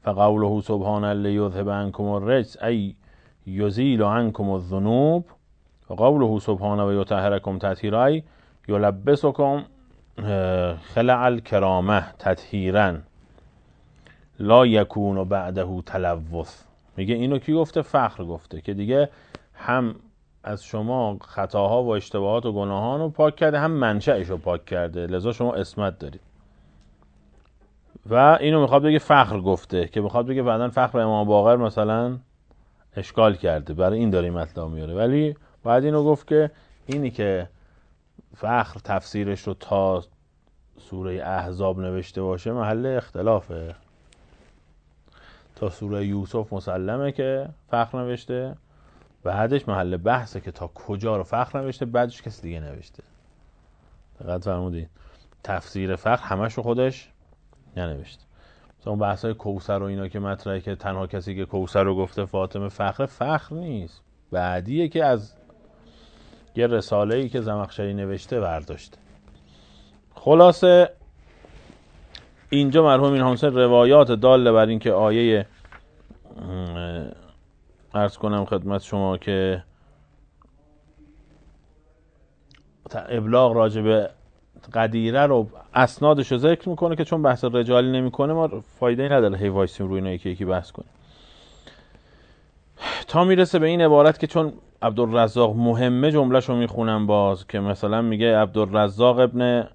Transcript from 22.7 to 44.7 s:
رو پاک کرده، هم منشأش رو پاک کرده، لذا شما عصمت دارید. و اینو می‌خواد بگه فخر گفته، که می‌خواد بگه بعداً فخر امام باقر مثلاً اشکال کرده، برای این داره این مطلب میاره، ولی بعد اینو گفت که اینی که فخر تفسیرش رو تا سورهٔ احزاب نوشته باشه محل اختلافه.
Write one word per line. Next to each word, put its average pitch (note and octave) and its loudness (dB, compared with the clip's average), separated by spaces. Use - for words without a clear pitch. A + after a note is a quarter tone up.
رو D#3+ -4
پاک D3+ 2
کرده، D3+ 0
هم D#3 0
منشأش A2 0
رو F#2 -6
پاک E2+ -6
کرده، F2 -6
لذا F#2 -4
شما A#2+ -4
عصمت G2 -6
دارید. C#2+ -16
و G#2+ -2
اینو D3+ 6
می‌خواد C#3 4
بگه D3+ 2
فخر A2+ 4
گفته، F2+ -2
که G#2+ -4
می‌خواد A#2+ -2
بگه C3 -2
بعداً A#2+ 0
فخر B2 0
امام G#2+ 0
باقر G#2 6
مثلاً A2+ -2
اشکال G#2 2
کرده، D#2+ -4
برای F#2 0
این A#2 0
داره F2+ 0
این F2 -4
مطلب E2 -8
میاره، D#2 -10
ولی C#3+ 0
بعد A#2+ 2
اینو D3+ 0
گفت D3 0
که D3+ 2
اینی C3+ -4
که F#2+ -4
فخر A2 -4
تفسیرش G2+ -6
رو G2+ -8
تا F#2+ -2
سورهٔ F#2 -10
احزاب F#2 -4
نوشته F#2 -8
باشه F#2 -6
محل A#2 -4
اختلافه. F#2 -6